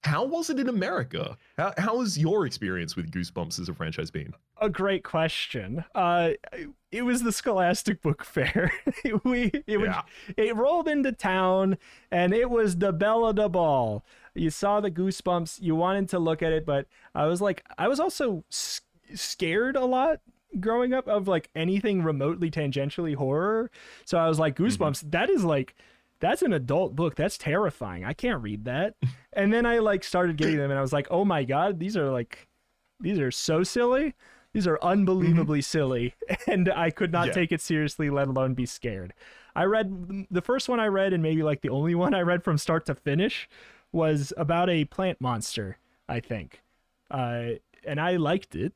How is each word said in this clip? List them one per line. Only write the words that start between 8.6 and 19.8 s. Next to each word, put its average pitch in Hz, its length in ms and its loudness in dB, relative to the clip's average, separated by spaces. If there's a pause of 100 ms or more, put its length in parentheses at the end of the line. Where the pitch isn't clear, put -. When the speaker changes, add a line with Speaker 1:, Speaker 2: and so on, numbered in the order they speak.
Speaker 2:
<laughs> - 460 -2
We, 240 260 2 (160)
it 208 120 0
was, 208 100 0
Speaker 1:
Yeah. 180 140 -2 (340)
Speaker 2:
it 220 200 0
rolled 311 320 2
into 277 240 2
town, 190 640 2 (320)
and 180 220 2
it 240 160 2
was 220 300 2
the 196 140 2
belle 214 340 2
of 214 100 2
the 214 120 2
ball. 139 560 2 (300)
You 165 160 0
saw 208 300 0
the 208 100 -2
Goosebumps, 175 680 -2
you 165 140 0
wanted 185 360 0
to 185 100 0
look 160 220 0
at 160 100 0
it, 156 120 0
but 139 220 0 (280)
I 151 120 0
was 175 140 0
like, 202 240 -2 (120)
I 185 120 0
was 269 100 0
also 262 520 -2
s-, - 300 -6 (340)
scared 208 640 -2
a 262 80 0